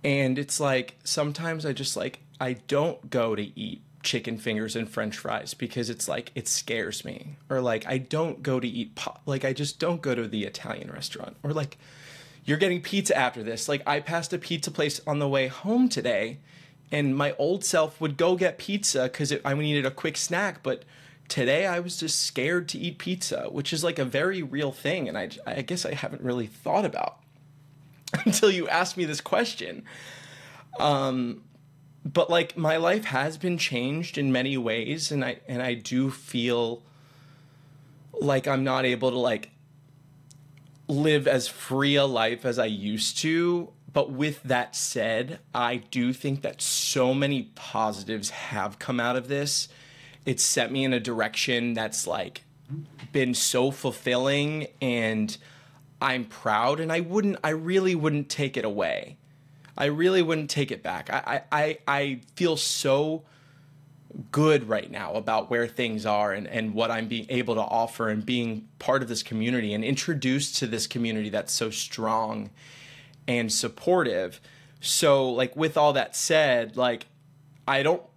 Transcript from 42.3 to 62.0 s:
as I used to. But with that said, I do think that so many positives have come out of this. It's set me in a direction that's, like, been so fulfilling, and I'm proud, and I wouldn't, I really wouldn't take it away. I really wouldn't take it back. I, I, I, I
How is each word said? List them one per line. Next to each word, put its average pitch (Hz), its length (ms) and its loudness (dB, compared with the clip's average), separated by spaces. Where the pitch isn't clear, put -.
as 123 140 0
I 113 80 4
used 107 520 -2
to. 170 540 0
But 143 220 2
with 147 300 -2
that 123 340 0
said, 117 600 -2
I 120 220 0
do 120 360 -2
think 139 300 -4
that - 180 -6
so - 540 2
many 139 300 0
positives 107 760 -2
have 101 480 -6
come 123 220 -4
out 123 160 2
of 127 120 -4
this. 143 400 -2
It's 131 160 0
set 117 280 2
me 135 140 0
in 131 80 2
a 123 80 2
direction 117 720 0
that's, 110 340 -2
like, - 360 -4
been 131 220 4
so 127 360 4
fulfilling, 143 960 0
and 110 540 0
I'm 127 240 0
proud, 120 540 2
and 160 120 -2
I 170 80 2
wouldn't, 196 420 0
I 156 80 2
really 180 440 2
wouldn't 147 340 2
take 139 300 -2
it 110 80 -2
away. 85 500 -2
I 139 100 2
really 175 360 4
wouldn't 156 280 0
take 139 200 0
it - 140 -6
back. 87 280 -6
I, 131 380 -2
I, 151 140 2
I, 156 140 -2
I 139 320 0